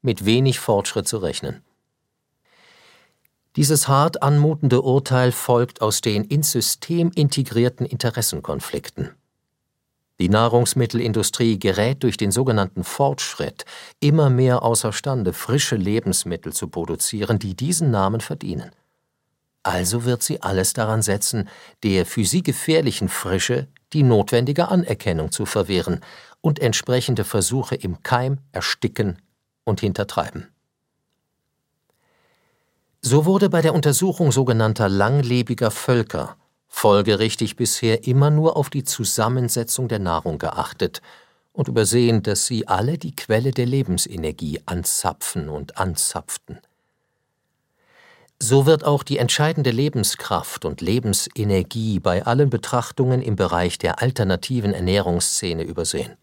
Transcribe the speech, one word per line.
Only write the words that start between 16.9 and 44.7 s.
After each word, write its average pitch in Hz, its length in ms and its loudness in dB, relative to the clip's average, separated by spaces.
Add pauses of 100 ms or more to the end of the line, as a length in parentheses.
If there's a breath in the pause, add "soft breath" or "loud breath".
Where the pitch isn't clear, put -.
die 95 160 -4
diesen 156 380 0
Namen 104 300 2
verdienen. 160 500 -8 (920)
Also 92 440 -2
wird 123 180 0
sie - 180 -4
alles 95 320 0
daran 110 280 0
setzen, 104 480 -2 (340 loud breath)
der 95 220 2
für - 200 -2
sie 165 160 0
gefährlichen 147 680 0
Frische 123 580 -2 (240)
die 151 100 2
notwendige 123 680 4
Anerkennung 98 640 0
zu 104 140 -4
verwehren 90 540 0 (420 loud breath)
und 151 180 0
entsprechende 123 640 0
Versuche 120 520 -2
im 90 260 -8
Keim 131 380 -2 (140)
ersticken 98 680 -4 (440)
und 107 160 -2
hintertreiben. - 680 -4 (2500)
So 143 240 4
wurde 190 240 4
bei 165 120 2
der 156 140 2
Untersuchung 151 560 2
sogenannter 113 580 2
langlebiger 120 800 2
Völker 107 680 -2 (320)
folgerichtig 104 840 2
bisher 113 520 -2
immer 135 220 4
nur 156 260 2
auf 147 140 -2
die 139 140 -4
Zusammensetzung 120 1040 -2
der 110 120 -2
Nahrung 82 380 -2
geachtet - 640 -4 (500 soft breath)
und - 160 -2
übersehen, 117 560 2
dass 104 220 -2
sie 113 220 -4
alle 110 300 0
die 147 180 -10
Quelle 127 360 0
der 123 140 -2
Lebensenergie 87 1000 -4
anzapfen 82 840 -4